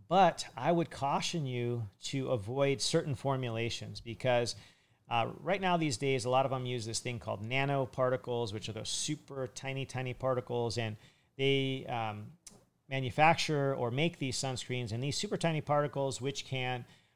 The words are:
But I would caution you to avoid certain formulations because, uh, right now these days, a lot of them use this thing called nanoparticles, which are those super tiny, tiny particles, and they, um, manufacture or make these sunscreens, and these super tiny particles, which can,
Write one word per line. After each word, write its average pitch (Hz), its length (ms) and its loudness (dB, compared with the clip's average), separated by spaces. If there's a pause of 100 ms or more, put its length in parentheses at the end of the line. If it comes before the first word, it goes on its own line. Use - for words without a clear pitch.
But 175 380 4 (120)
I 135 140 2
would 170 180 2
caution 151 560 -2
you 120 420 -2 (160)
to 131 280 -2
avoid 135 500 2
certain 156 340 2
formulations 117 840 -2
because, 120 540 2 (540)
uh, 117 180 2 (120)
right 185 220 -2
now 180 160 4
these 151 200 0
days, 135 280 2
a 123 40 0
lot 131 160 6
of 123 60 -2
them 127 140 -2
use 123 200 -4
this 113 140 -4
thing 120 200 -4
called 110 280 -6
nanoparticles, 127 1040 0
which 110 140 -8
are 113 60 -6
those - 160 -8
super 139 640 -4
tiny, 135 300 -6
tiny 127 280 -4
particles, 120 640 0
and 110 200 -2 (400)
they, 135 500 0
um, 110 400 -4 (640)
manufacture 139 840 4
or 123 140 0
make 156 300 0
these 131 180 -2
sunscreens, 127 540 -4
and 117 100 -2
these 139 160 -2
super 208 200 -2
tiny 160 240 0
particles, 139 580 0
which 135 260 -4
can, 127 380 -2 (320)